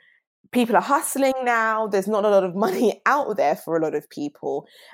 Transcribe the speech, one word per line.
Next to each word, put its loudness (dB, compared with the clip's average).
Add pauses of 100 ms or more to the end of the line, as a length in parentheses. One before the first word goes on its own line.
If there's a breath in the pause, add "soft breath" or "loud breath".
(500 soft breath)
people 0
are 4
hustling 0 (120)
now, 0
there's -2
not 0
a 4
lot 4
of -6
money 0
<laughs> -8
out 0
there 0
for -6
a 0
lot -2
of -8
people, -8 (280 loud breath)